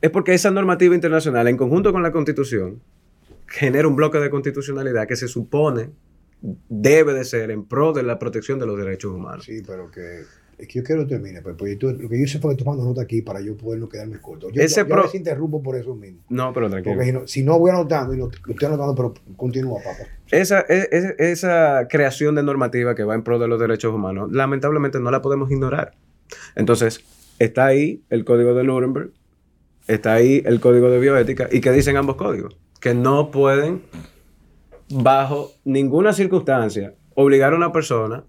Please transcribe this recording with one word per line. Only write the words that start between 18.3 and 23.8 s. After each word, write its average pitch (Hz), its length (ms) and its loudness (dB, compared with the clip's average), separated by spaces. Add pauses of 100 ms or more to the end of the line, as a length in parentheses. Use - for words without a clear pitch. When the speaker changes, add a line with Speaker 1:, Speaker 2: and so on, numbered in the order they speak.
Speaker 2:
anotando, 143 280 -2
pero 123 200 -2 (220)
continúa, 127 460 -6
papá. - 260 -12 (220)
Speaker 1:
Esa, 190 380 4
e-, 185 240 2
e-, 175 400 0
esa 160 560 2
creación 147 480 2
de 147 80 0
normativa 123 500 0
que 107 80 -4
va 107 140 -2
en 113 80 -4
pro 117 160 0
de 117 80 0
los 117 100 0
derechos 113 340 0